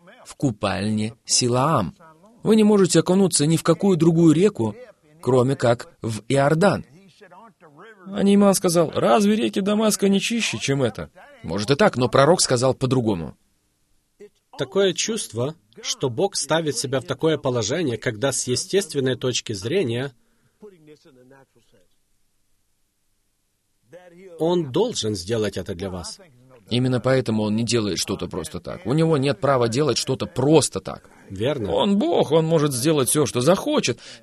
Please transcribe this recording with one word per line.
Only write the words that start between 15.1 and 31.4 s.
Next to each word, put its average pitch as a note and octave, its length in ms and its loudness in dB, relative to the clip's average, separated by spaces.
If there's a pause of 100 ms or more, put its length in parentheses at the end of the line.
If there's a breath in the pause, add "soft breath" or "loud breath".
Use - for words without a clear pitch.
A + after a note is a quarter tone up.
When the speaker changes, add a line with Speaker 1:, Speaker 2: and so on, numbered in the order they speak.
Speaker 2:
что - 280 -4
Бог F3 260 -2
ставит D#3 420 -2
себя C3 240 -4
в - 20 -18
такое D#3 340 -2
положение, B2 600 -2
когда B2 340 -4
с - 160 -6
естественной B2+ 680 -2
точки B2 360 -6
зрения B2 600 -4 (4000)
Он D#3+ 320 -2
должен C3+ 440 -2
сделать G#2 420 -4
это F#2+ 180 -8
для F#2 140 -8
вас. F2+ 300 -12 (500)
Speaker 1:
Именно B2+ 300 -2
поэтому A#2 440 0
он G#2+ 120 -2
не A#2 80 -2
делает G#2+ 340 -2
что-то F2+ 300 -6
просто E2+ 320 -10
так. C2 260 -14
У A2+ 80 -2
него D#3+ 240 2
нет C3+ 220 -2
права C3 300 2
делать B2 280 0
что-то B2 280 -4
просто C#3 560 2
так. - 280 -16 (200)
Speaker 2:
Верно. A2 420 -6